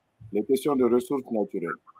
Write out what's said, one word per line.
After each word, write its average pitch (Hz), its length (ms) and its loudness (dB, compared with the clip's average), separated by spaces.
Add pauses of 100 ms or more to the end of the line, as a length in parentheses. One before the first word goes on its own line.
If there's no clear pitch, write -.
(320)
les 104 120 0
questions 139 320 0
de 127 100 4
ressources 123 460 0
naturelles. 98 500 -4 (180)